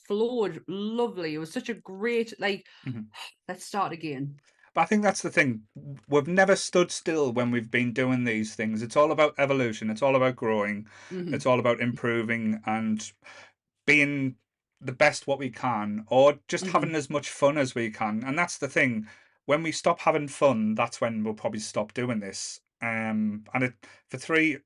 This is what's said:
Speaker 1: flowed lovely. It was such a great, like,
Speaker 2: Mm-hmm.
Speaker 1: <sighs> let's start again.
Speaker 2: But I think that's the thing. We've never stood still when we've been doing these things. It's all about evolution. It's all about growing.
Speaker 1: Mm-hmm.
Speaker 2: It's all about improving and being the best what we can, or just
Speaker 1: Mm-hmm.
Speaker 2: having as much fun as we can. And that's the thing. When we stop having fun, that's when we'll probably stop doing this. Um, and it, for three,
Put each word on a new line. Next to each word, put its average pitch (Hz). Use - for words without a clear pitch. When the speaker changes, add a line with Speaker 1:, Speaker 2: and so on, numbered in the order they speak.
Speaker 1:
flowed 208
lovely. 196
It 156
was 160
such -
a 220
great, 226
like, 202
Speaker 2:
Mm-hmm. 113
Speaker 1:
<sighs> -
let's 180
start 190
again. 143
Speaker 2:
But 170
I -
think 208
that's 196
the 160
thing. 123
We've 143
never 190
stood 175
still 151
when 120
we've 117
been 123
doing 127
these 110
things. 110
It's 117
all 151
about 151
evolution. 127
It's 110
all 135
about 127
growing. 107
Speaker 1:
Mm-hmm. 175
Speaker 2:
It's 113
all 127
about 120
improving 117
and 110
being 143
the 131
best 147
what 135
we 135
can, 107
or 139
just 175
Speaker 1:
Mm-hmm. 185
Speaker 2:
having 160
as 147
much 147
fun 143
as 131
we 117
can. 110
And 135
that's 175
the 135
thing. 123
When 147
we 160
stop -
having 156
fun, 110
that's 120
when 113
we'll 110
probably 110
stop -
doing 123
this. -
Um, 110
and 131
it, 127
for 131
three, 160